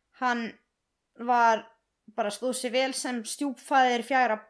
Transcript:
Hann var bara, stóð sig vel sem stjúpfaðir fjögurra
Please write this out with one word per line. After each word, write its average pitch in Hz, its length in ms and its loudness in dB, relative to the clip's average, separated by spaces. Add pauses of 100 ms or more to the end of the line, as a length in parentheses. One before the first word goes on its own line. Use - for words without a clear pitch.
(200)
Hann 233 300 -2 (680)
var 233 480 2 (500)
bara, 208 160 -2
stóð 247 240 -4
sig 247 180 -6
vel 262 220 0
sem 247 300 -4
stjúpfaðir 254 800 0
fjögurra 240 440 2